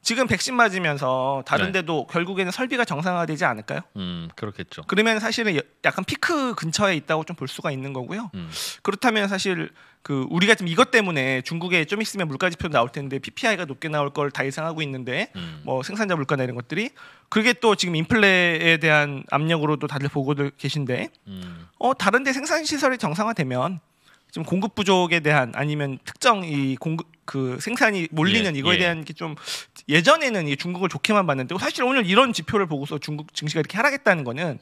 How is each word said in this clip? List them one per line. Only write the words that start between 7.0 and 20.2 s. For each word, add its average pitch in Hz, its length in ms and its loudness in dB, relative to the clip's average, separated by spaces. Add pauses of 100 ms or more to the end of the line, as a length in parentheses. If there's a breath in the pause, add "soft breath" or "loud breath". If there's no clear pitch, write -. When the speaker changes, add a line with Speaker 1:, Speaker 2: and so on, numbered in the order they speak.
Speaker 1:
좀 175 120 -10
볼 135 120 -8
수가 156 220 -6
있는 135 240 -8
거고요. 165 400 -8
Speaker 2:
음. 85 160 -10 (320 loud breath)
Speaker 1:
그렇다면 208 460 2
사실 185 420 -2 (320 soft breath)
그 135 260 -2
우리가 196 260 4
지금 180 140 0
이것 175 220 2
때문에 143 520 2
중국에 170 440 -2
좀 208 160 -2
있으면 196 260 -4
물가 147 220 -2
지표 170 180 -6
나올 127 220 4
텐데 139 280 -6
피피아이가 190 460 -2
높게 143 240 -8
나올 147 220 0
걸 143 200 -2
다 135 140 -4
예상하고 156 380 -4
있는데 135 540 -6
Speaker 2:
음. 82 280 -12
Speaker 1:
뭐 131 180 -2
생산자 190 340 -2
물가나 139 280 0
이런 123 120 -4
것들이, 156 340 -6 (400 loud breath)
그게 220 240 4
또 214 220 4
지금 175 200 -2
인플레에 170 800 4
대한 147 540 2
압력으로도 151 560 2
다들 139 240 -4
보고들 143 480 -2